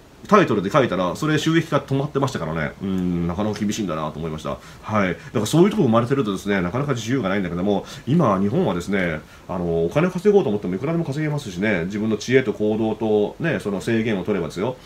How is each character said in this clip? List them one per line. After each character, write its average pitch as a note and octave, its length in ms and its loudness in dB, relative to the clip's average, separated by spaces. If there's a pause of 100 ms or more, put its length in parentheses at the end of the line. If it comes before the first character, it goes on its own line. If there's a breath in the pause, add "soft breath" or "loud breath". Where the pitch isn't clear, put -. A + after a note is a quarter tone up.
(260)
タ G#3 140 6
イ E3 60 6
ト - 80 0
ル G2+ 80 2
で F#2+ 80 -4
書 D3+ 120 4
い A#2+ 60 2
た F2+ 80 -2
ら、 F2+ 200 0
そ D3+ 100 -4
れ D3+ 100 2
収 D#3+ 220 0
益 D#3+ 100 0
化 D3+ 80 0
止 C3+ 180 -2
ま C#3 120 0
っ D3 40 -12
て - 80 -4
ま C#3 100 2
し - 40 -6
た G#2 60 -4
か D#2+ 80 -6
ら D#2 80 -4
ね。 D2+ 180 -4 (100)
う G2 40 -4
ん、 F2+ 400 0
な E2+ 80 -2
か G#2 100 -2
な G#2+ 80 -2
か G2+ 80 -8
厳 G#2 140 -2
し - 60 -4
い - 20 -4
ん G2 40 -2
だ E2 80 -4
な D#2 160 -4
と D2+ 80 -10
思 E2 100 -6
い - 20 -6
ま D#2 80 -8
し D2 40 -14
た。 C#2 140 -6 (260 loud breath)
は G#2 240 0
い。 - 40 2
だ E2 60 -2
か - 240 -6
ら G#2 40 0
そ D3 160 4
う F3+ 40 8
い - 20 8
う G#3 40 2
と G#3+ 60 -2
こ G#3 60 4
生 C3+ 80 4
ま A2+ 100 6
れ A#2 60 2
て C3 80 0
る C3+ 100 2
と G2+ 80 0
で F#2+ 60 -4
す G2 100 -4
ね、 G2+ 140 2
な F2 80 0
か A#2 80 -2
な C#3+ 80 -2
か C#3+ 80 0
自 A2+ 180 -4
由 C3+ 80 2
が G2 80 0
な F#2+ 80 0
い G#2 40 0
ん - 20 0
だ F2 80 -4
け E2+ 40 -4
ど F2 80 -2
も、 G2 220 2 (220 loud breath)
今、 A#2+ 340 4
日 G2+ 80 2
本 F3 160 0
は A2 80 0
で F2 80 -2
す E2+ 80 -6
ね、 F2 320 0 (300 loud breath)
あ F2+ 80 -4
の、 E2+ 260 0
お F2 60 0
金 D#3+ 160 2
を F#3 40 -2
稼 F#3 220 2
ご G3+ 80 6
う - 20 6
と C3 60 -2
思 G#2 80 0
っ - 60 -6
て - 40 -6
も F2+ 100 -2
い - 20 -6
く C3+ 80 -4
ら D#3+ 60 -2
で E3+ 60 0
も E3 60 -2
稼 D3 180 -4
げ D3+ 80 -2
ま D3 80 -2
す A2+ 120 -8
し E2+ 80 -8
ね、 F#2+ 260 0
自 G2+ 140 -4
分 G#2+ 100 -2
の G#2+ 80 0
知 B2 180 0
恵 C3 80 6
と G#2 120 -2
行 G#2+ 240 0
動 A2 160 0
と、 G#2+ 440 2
ね、 C#3+ 220 -2
そ G#2 100 -4
の F#2+ 120 -2
制 A2+ 200 0
限 A2 160 0
を F2 60 -4
取 G#2 100 0
れ F#2 60 0
ば D#2+ 80 -2
で C#2+ 60 -12
す F2 60 -6
よ。 B2 240 -2